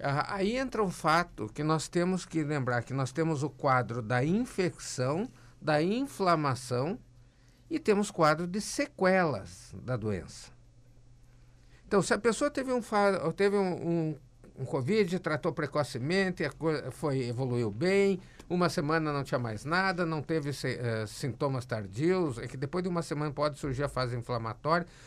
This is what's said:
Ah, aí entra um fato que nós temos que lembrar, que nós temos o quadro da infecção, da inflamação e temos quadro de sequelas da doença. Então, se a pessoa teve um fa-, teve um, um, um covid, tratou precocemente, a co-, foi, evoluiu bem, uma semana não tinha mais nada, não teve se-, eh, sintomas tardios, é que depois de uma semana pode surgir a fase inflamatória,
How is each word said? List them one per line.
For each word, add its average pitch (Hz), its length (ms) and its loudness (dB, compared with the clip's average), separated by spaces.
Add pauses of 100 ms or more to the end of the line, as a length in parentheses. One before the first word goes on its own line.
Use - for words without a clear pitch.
Ah, 143 360 -2
aí 202 200 0
entra 254 260 -2
um 190 80 0
fato 165 640 0
que 151 100 -6
nós 156 260 0
temos 180 360 0
que 160 180 -2
lembrar, 127 400 0
que 123 120 -8
nós 135 180 -2
temos 160 300 0
o 147 80 -2
quadro 123 500 2
da 123 240 0
infecção, 175 1040 0 (320)
da 151 220 2
inflamação 170 1160 0 (680)
e 320 100 -2
temos 202 320 2
quadro 156 360 4
de 180 160 -4
sequelas 185 1120 0 (100)
da 127 140 -2
doença. 98 520 -6 (1400)
Então, 202 140 4
se 220 140 2
a 208 40 0
pessoa 233 320 2
teve 269 220 -2
um 247 80 2
fa-, 202 520 2
teve 196 240 2
um, 180 320 0
um, 160 280 0 (440)
um 131 40 -6
covid, 175 540 2
tratou 156 340 -2
precocemente, 160 920 0
a 143 60 -2
co-, 147 400 -2
foi, 135 380 -2
evoluiu 120 420 0
bem, 185 500 2 (300)
uma 175 180 4
semana 156 440 0
não 139 120 0
tinha 139 140 0
mais 113 260 -4
nada, 185 400 0
não 160 180 -2
teve 147 300 -2
se-, 127 280 -4
eh, 113 260 -2
sintomas 131 580 -4
tardios, 123 720 0
é 120 80 -8
que 123 100 -10
depois 143 260 -4
de 185 60 -2
uma 175 140 0
semana 147 300 -2
pode 147 260 0
surgir 135 260 -2
a 139 40 2
fase 127 280 -2
inflamatória, 120 680 -2 (200)